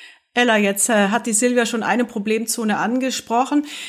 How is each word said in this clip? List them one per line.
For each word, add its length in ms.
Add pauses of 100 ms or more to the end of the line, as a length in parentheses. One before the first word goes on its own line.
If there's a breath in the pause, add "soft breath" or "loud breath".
(360 loud breath)
Ella, 200
jetzt, 320
äh, 220
hat 160
die 60
Silvia 340
schon 180
eine 200
Problemzone 720
angesprochen. 880 (240 loud breath)